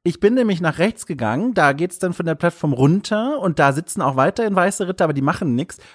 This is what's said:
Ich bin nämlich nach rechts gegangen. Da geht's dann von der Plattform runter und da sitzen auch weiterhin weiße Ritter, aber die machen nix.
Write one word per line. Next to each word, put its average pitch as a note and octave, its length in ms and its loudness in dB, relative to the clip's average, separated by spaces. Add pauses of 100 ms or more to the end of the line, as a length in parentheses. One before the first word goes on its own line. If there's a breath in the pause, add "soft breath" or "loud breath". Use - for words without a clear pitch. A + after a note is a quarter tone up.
Ich - 160 -2
bin G#3+ 140 4
nämlich G#3+ 260 2
nach D#3+ 200 -2
rechts G#3+ 260 -2
gegangen. C#3 480 -2
Da D3 200 4
geht's E3+ 260 -6
dann F3 140 -2
von - 120 -6
der D#3+ 100 -2
Plattform D#3+ 380 0
runter G#3 640 2
und F3 200 -2
da C#3 140 4
sitzen E3 280 -8
auch C3+ 140 0
weiterhin G3 400 0
weiße F#3 320 0
Ritter, F3+ 160 -2
aber D#3 100 0
die C#3 80 -4
machen C#3+ 320 -2
nix. C3+ 240 -6 (180 loud breath)